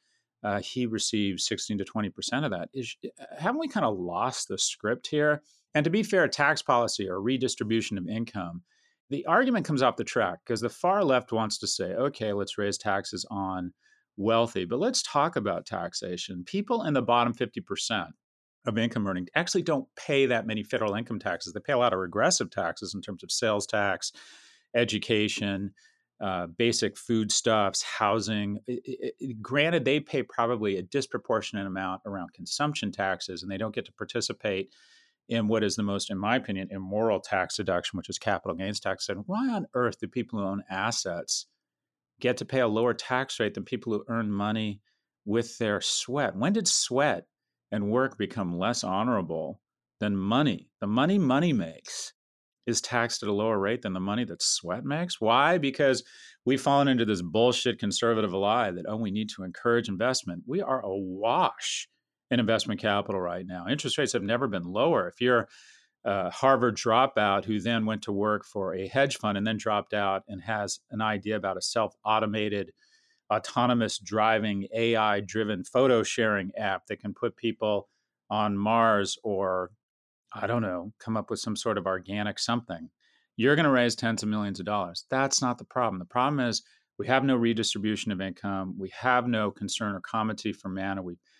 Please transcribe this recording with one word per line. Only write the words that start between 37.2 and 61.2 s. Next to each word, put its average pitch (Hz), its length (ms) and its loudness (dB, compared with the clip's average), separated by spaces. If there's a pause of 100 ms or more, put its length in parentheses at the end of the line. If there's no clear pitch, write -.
tax 92 360 -2
deduction, 92 400 -2
which 90 140 -8
is - 80 -8
capital 90 380 -2
gains 95 240 -4
tax. - 280 -4
And 101 180 -6
why 233 220 -2
on 214 240 -2
earth 123 280 0
do 107 80 -6
people 113 320 -4
who 98 40 -2
own 98 240 -4
assets 95 800 -4 (760)
get 120 160 2
to - 80 -8
pay 131 140 -2
a 120 100 4
lower 113 240 4
tax 127 460 -2
rate 107 160 0
than 104 100 -8
people 113 280 -6
who 104 160 -2
earn 113 220 -2
money 104 500 -2 (440)
with 113 340 0
their 104 220 2
sweat? 123 560 -2
When 139 160 2
did 208 140 0
sweat 127 640 2 (420)
and 104 200 0
work 127 280 0
become 92 400 -2
less 110 240 0
honorable 92 800 -2 (400)
than 104 160 0
money? 107 540 0 (100)
The 101 80 -4
money 147 300 2
money 151 340 4
makes - 600 -6 (540)
is 117 140 0
taxed 120 420 0
at 101 60 -4
a 104 40 0
lower 107 280 2
rate 110 220 0
than 98 100 -4
the 92 80 -2
money 104 240 -2
that 87 180 -8
sweat 90 420 -2
makes. 160 360 -4
Why? 135 360 6
Because 135 460 2 (420)
we've 135 160 4
fallen 139 280 6
into 123 160 4
this 101 180 2
bullshit 117 560 2
conservative 107 560 2
lie 101 380 2
that, 87 160 -8
"Oh, 107 80 -4
we 110 160 -2
need 107 180 -2
to 95 140 -12
encourage 117 440 0
investment." 98 580 -2
We 156 140 -2
are 131 240 -2
awash 101 1040 -2 (420)